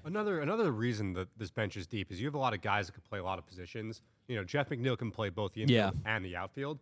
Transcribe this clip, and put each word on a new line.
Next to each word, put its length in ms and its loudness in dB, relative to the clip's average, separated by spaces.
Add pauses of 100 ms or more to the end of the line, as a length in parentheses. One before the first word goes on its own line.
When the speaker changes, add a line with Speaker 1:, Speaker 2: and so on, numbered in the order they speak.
Speaker 1:
Another, 340 0
another 320 4
reason 420 0
that 140 -2 (100)
this 120 -6
bench 260 -2
is 120 -6
deep 240 -4
is 100 -6
you 60 0
have 80 -4
a 40 -2
lot 140 2
of 80 -4
guys 260 4
that 60 -14
can 80 -16
play 180 -8
a 40 -4
lot 160 -2
of 80 -14
positions. 540 -10 (260)
You 80 -4
know, 80 0
Jeff 260 0
McNeil 280 2
can 140 -2
play 180 0
both 240 -2
the 80 -6
Speaker 2:
Yeah. 260 6
Speaker 1:
infield 180 -2
and 200 0
the 100 -6
outfield. 460 -6